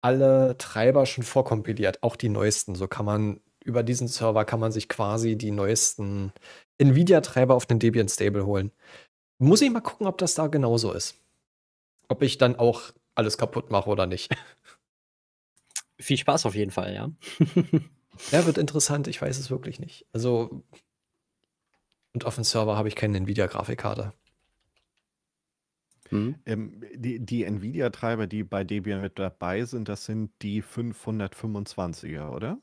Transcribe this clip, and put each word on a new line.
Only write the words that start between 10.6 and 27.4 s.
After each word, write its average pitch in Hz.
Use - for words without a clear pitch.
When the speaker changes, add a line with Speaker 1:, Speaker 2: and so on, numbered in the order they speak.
Speaker 1:
ist. -
Ob 131
ich 127
dann 123
auch 117
alles 107
kaputt -
mache 98
oder 95
nicht. 90
<laughs> -
Speaker 2:
Viel -
Spaß 147
auf 101
jeden 104
Fall, 95
ja. 104
<laughs> 165
Speaker 1:
Ja, 170
wird 160
interessant, 147
ich -
weiß 131
es 131
wirklich 131
nicht. -
Also, 117
und 120
auf 117
dem 123
Server 107
habe 107
ich 104
keine 104
Nvidia-Grafikkarte. 101
Speaker 2:
Mhm. 110
Speaker 3:
Ähm, 107
die, 120
die 117